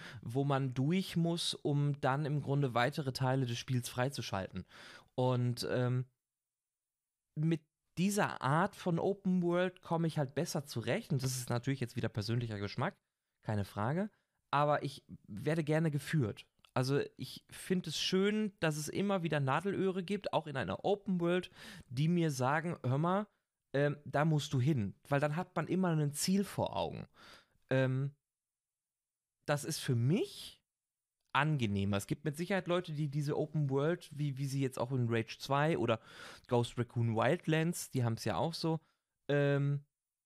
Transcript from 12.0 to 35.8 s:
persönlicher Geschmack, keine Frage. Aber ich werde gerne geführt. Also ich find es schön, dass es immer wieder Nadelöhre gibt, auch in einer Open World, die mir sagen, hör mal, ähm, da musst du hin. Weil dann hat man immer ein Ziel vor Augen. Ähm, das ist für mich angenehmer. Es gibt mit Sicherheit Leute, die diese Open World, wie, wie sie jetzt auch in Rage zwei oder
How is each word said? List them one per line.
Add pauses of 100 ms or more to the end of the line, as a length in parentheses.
persönlicher
Geschmack, (480)
keine
Frage. (420)
Aber
ich (200)
werde
gerne
geführt. (320)
Also (160)
ich
find
es
schön,
dass
es
immer
wieder
Nadelöhre
gibt,
auch
in
einer
Open
World, (380)
die
mir
sagen,
hör
mal, (460)
ähm,
da
musst
du
hin. (140)
Weil
dann
hat
man
immer
ein
Ziel
vor
Augen. (640)
Ähm, (1300)
das
ist
für
mich (720)
angenehmer.
Es
gibt
mit
Sicherheit
Leute,
die
diese
Open
World,
wie,
wie
sie
jetzt
auch
in
Rage
zwei
oder (460)